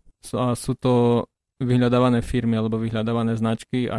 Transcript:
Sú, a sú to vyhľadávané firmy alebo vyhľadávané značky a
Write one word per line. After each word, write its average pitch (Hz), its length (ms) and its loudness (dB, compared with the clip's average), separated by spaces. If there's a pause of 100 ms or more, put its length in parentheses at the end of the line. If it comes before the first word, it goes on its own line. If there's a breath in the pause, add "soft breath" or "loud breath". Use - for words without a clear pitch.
(200)
Sú, - 160 -10
a 123 160 0
sú 120 240 -4
to 120 480 2 (320)
vyhľadávané 123 640 2
firmy 117 400 -2
alebo 110 160 -2
vyhľadávané 113 580 -2
značky 113 540 -2
a 104 100 -6